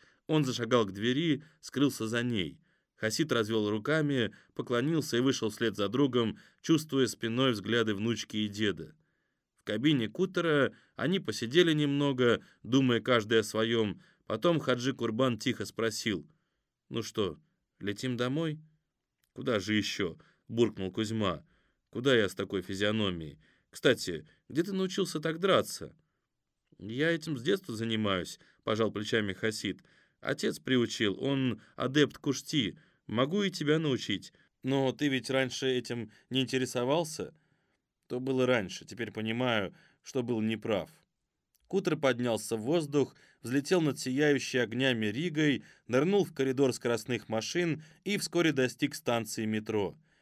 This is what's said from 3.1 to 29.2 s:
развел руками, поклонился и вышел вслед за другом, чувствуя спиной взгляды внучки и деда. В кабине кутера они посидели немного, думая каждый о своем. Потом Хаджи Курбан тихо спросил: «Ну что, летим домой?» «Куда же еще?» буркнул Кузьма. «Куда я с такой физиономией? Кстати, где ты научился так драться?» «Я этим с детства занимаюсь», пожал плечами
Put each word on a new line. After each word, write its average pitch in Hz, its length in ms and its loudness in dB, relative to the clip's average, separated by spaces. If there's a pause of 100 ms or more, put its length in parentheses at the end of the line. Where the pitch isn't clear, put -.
развел 110 380 0
руками, 139 680 0 (200)
поклонился 131 640 0
и - 20 4
вышел 123 300 0
вслед 110 260 -2
за 101 120 0
другом, 120 500 2 (240)
чувствуя 151 440 2
спиной 120 460 0
взгляды 107 420 0
внучки 107 440 -4
и 107 100 0
деда. 98 460 -2 (640)
В - 40 -20
кабине 117 440 2
кутера 165 640 0 (240)
они 180 220 0
посидели 151 560 2
немного, 139 680 2 (200)
думая 120 400 4
каждый 113 380 4
о - 20 4
своем. 110 580 0 (260)
Потом 151 340 2
Хаджи 127 340 0
Курбан 117 440 0
тихо 120 280 -2
спросил: 110 600 -2 (600)
«Ну 113 140 -4
что, 92 360 -4 (420)
летим 107 360 -6
домой?» 151 440 -2 (760)
«Куда 120 260 -2
же 104 140 0
еще?» 104 420 0 (360)
буркнул 98 400 2
Кузьма. 107 500 -2 (480)
«Куда 127 240 2
я 104 140 4
с - 60 -12
такой 98 280 -4
физиономией? 98 760 -2 (320)
Кстати, 87 560 0 (220)
где 156 140 -2
ты 196 100 -6
научился 185 480 -4
так 160 200 -6
драться?» 151 540 0 (840)
«Я 131 320 -2
этим 156 280 -4
с 117 40 -12
детства 185 320 -2
занимаюсь», 107 640 -2 (260)
пожал 110 280 0
плечами 107 400 0